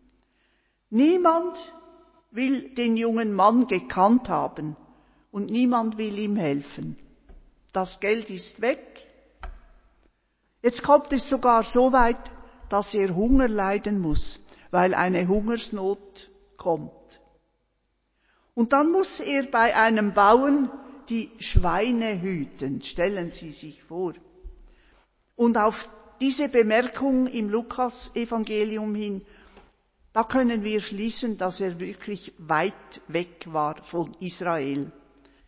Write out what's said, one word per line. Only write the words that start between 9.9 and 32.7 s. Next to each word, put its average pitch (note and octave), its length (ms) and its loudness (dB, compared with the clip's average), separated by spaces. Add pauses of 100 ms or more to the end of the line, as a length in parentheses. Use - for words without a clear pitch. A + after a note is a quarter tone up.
Jetzt B3 220 0
kommt C#4+ 300 6
es B3+ 160 -2
sogar A#3+ 340 4
so B3 300 4
weit, A#3+ 380 2 (380)
dass G3+ 240 -2
er F#3+ 220 0
Hunger B3 320 4
leiden G#3 520 -2
muss, - 460 0 (260)
weil F3+ 220 2
eine F3+ 340 0
Hungersnot G#3 1000 -4 (280)
kommt. D#3+ 340 -4 (1600)
Und A#3 200 0
dann D4+ 180 4
muss F#4 280 0
er C#4 240 -2
bei A#3 320 2
einem A3 380 2
Bauern B3+ 560 6 (380)
die A3+ 320 -6
Schweine G#3 840 0
hüten, C#3 640 -6
stellen F3+ 480 -4
Sie D#3+ 200 -14
sich D3 320 -20
vor. E3+ 300 -6 (1200)
Und A#3 220 2
auf G#3+ 320 0 (300)
diese C#4 300 0
Bemerkung B3+ 800 2
im A3 220 -4
Lukas-Evangelium A3 1400 -4
hin, G#3 320 -6 (840)
da A3+ 120 0
können A#3 400 0
wir G#3+ 180 -2
schließen, A3 560 -6
dass F#3 240 -4
er F3+ 180 -4
wirklich G3 580 -10
weit D#3+ 360 -2 (340)